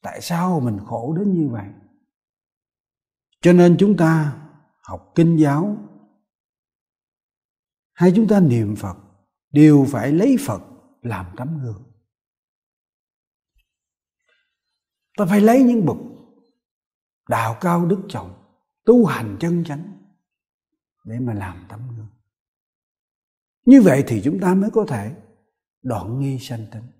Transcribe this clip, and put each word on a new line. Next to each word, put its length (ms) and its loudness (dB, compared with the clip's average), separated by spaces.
Tại 180 -14
sao 400 -4
mình 260 -4
khổ 300 -8
đến 160 -2
như 160 -2
vậy? 200 -10
Cho 120 6
nên 260 6
chúng 180 2
ta 440 0
học 320 -18
kinh 240 2
giáo 380 0
hay 240 2
chúng 120 2
ta 120 2
niệm 380 0
Phật 180 -12
đều 380 6
phải 240 -4
lấy 240 2
Phật 140 -8
làm 340 -12
tấm 260 -10
gương. 300 -14
Ta 120 -2
phải 120 2
lấy 240 6
những 220 2
bậc 100 -2
đạo 320 -4
cao 260 0
đức 220 -4
trọng, 520 -18
tu 220 6
hành 340 -6
chân 240 -4
chánh 340 -14
để 160 -12
mà 140 -6
làm 340 -12
tấm 120 -20
gương. 120 -18
Như 180 10
vậy 240 4
thì 180 -4
chúng 160 -2
ta 140 0
mới 160 0
có 180 -2
thể 340 -10
đoạn 380 -8
nghi 200 -6
sanh 320 -12
tính. 100 -16